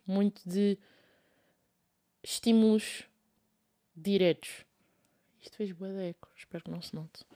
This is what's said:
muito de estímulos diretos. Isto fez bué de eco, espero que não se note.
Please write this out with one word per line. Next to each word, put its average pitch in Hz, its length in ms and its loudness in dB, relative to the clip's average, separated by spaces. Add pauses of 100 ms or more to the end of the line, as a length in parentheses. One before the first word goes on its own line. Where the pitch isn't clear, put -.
muito 196 420 0
de 196 280 2 (1500)
estímulos 220 800 2 (920)
diretos. 180 680 0 (760)
Isto - 160 -20
fez 202 160 -4
bué 185 180 -10
de 190 180 -6
eco, - 280 -12
espero - 280 -14
que 165 60 -12
não 165 120 -10
se - 120 -12
note. 160 300 -14 (120)